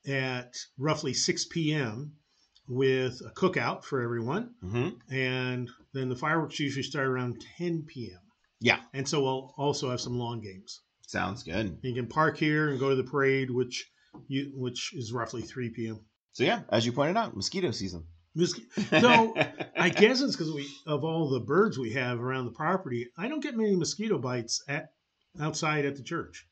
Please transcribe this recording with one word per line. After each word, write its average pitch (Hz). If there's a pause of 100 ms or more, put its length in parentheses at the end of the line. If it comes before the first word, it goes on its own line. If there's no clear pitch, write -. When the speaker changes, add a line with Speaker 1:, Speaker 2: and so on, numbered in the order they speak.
Speaker 1:
at 131 (240)
roughly 147
six -
P 156
M 139 (560)
with 131
a 107
cookout 170
for 131
everyone. 120 (100)
Speaker 2:
Mm-hmm. 117
Speaker 1:
And 127 (240)
then 131
the 123
fireworks 160
usually 131
start 135
around 127 (160)
ten 170
P 113
M. 90 (420)
Speaker 2:
Yeah. 113 (160)
Speaker 1:
And 135
so 151
we'll 131
also 143
have 123
some 123
lawn 120
games. 98 (260)
Speaker 2:
Sounds 95
good. 92
Speaker 1:
You 127
can 123
park 156
here 151
and 131
go 135
to 135
the 127
parade, 135
which 123 (380)
you, 139
which 127
is 117
roughly 117
three 120
P 113
M. 110 (340)
Speaker 2:
So 123
yeah, 208
as 113
you 120
pointed 147
out, 226
mosquito 160
season. 90 (320)
Speaker 1:
Mosqui-, 170 (280)
Speaker 2:
<laughs> 156
Speaker 1:
though, 233 (420)
I 170
guess 240
it's 269
'cause 160
we, 143 (200)
of 151
all 160
the 127
birds 160
we 113
have 123
around 127
the 110
property, 151 (100)
I 202
don't 302
get 285
many 208
mosquito 185
bites 123
at, 147 (460)
outside 151
at 139
the 135
church. -